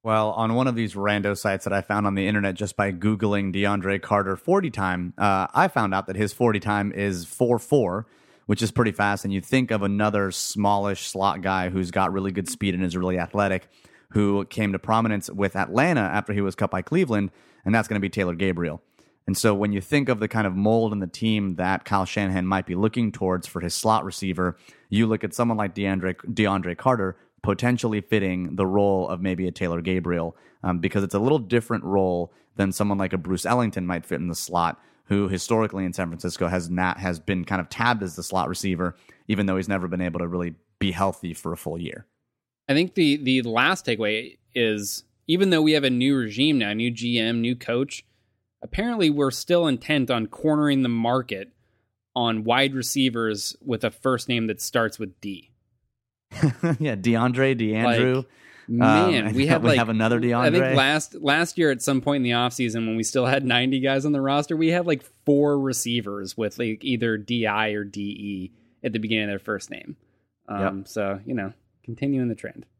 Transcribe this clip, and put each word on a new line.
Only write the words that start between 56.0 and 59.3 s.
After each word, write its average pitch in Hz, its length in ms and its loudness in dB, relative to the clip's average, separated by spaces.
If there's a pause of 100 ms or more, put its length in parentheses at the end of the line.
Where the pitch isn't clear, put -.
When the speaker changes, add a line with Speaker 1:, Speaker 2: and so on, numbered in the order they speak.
Speaker 1:
<laughs> - 120 0 (360)
Yeah, 143 160 0
DeAndre, 120 640 2
DeAndrew. 117 560 2
Speaker 2:
Like, 131 100 -2 (440)
man, 110 580 4
Speaker 1:
Um, 104 60 0